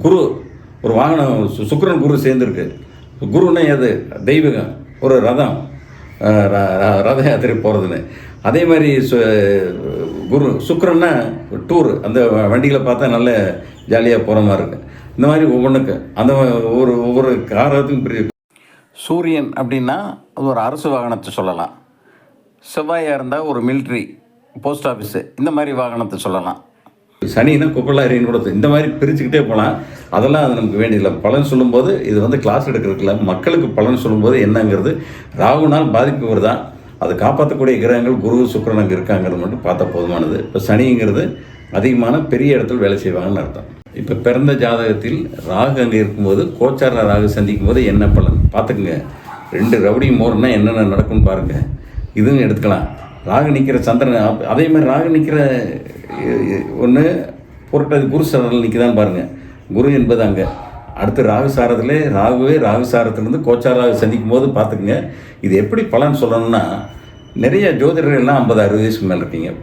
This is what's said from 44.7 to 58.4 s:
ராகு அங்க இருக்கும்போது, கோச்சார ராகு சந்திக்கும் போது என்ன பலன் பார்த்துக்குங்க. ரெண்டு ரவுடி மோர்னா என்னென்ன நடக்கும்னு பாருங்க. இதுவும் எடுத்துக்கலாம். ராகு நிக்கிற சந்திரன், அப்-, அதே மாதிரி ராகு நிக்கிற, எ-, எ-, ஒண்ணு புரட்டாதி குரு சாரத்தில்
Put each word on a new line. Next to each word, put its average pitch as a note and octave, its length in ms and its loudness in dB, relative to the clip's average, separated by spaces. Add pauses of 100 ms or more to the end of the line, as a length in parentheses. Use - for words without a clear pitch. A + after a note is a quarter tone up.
ராகு B2 340 0
அங்க A2+ 140 0
இருக்கும்போது, G2+ 480 0 (160)
கோச்சார B2+ 440 2
ராகு G#2 220 2
சந்திக்கும் G2+ 420 0
போது B2 180 2
என்ன G2+ 220 2
பலன் - 300 4 (160)
பார்த்துக்குங்க. F#2+ 420 -2 (560)
ரெண்டு A2+ 260 0
ரவுடி G2+ 320 2
மோர்னா A2+ 420 2
என்னென்ன A2 320 2
நடக்கும்னு G2 400 2
பாருங்க. F#2+ 300 0 (600)
இதுவும் B2+ 260 2
எடுத்துக்கலாம். G#2 460 0 (400)
ராகு C#3 260 2
நிக்கிற C3+ 280 2
சந்திரன், B2 360 2
அப்-, G#2+ 280 0
அதே D3 240 2
மாதிரி D3+ 240 4
ராகு E3 180 0
நிக்கிற, D3+ 280 2 (800)
எ-, A#1+ 300 -2
எ-, G2 160 -4 (160)
ஒண்ணு B2+ 220 4 (680)
புரட்டாதி C#3+ 380 0
குரு D#3 140 0
சாரத்தில் A#2+ 400 0